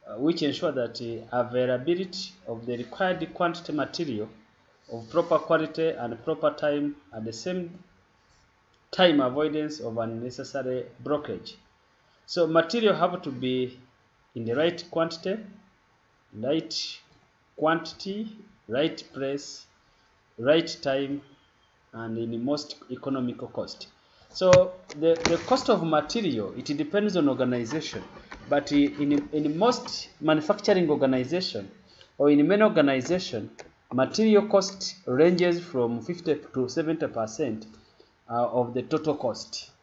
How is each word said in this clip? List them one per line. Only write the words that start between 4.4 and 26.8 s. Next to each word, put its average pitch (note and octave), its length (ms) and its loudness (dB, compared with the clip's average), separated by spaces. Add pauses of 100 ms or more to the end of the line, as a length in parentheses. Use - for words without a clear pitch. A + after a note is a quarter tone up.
of A#2 180 -12
proper E3 300 2
quality D#3+ 500 0
and A#2+ 360 -6
proper D#3 260 0
time, D3 440 -2 (180)
at A2+ 100 -10
the A2+ 80 -8
same F3+ 500 -8 (1080)
time E3 300 6
avoidance D3+ 580 -2
of A2+ 180 -6
unnecessary B2 880 -6 (180)
blockage. C3+ 520 -6 (720)
So E3+ 220 2
material E3+ 480 4
have F3 260 0
to D3 100 -8
be B2+ 480 -4 (560)
in A#2 100 -8
the A#2 100 -2
right E3+ 360 0
quantity, E3+ 460 -2 (960)
right C3 680 -4 (560)
quantity, F#3+ 840 -2 (300)
right D3+ 360 -2 (100)
place, C#3 520 -6 (720)
right D#3 440 2
time, C#3 400 -2 (720)
and A2+ 240 -8
in A#2 140 -4
the A#2 60 -6
most C#3+ 380 -4 (140)
economical B2+ 600 -6
cost. - 380 -10 (460)
So F#3 380 8 (260)
the, E3 280 2
the E3+ 200 2
cost - 240 0
of F#3 140 4
material, D3+ 760 -2
it - 80 -10 (120)
depends F#3+ 400 0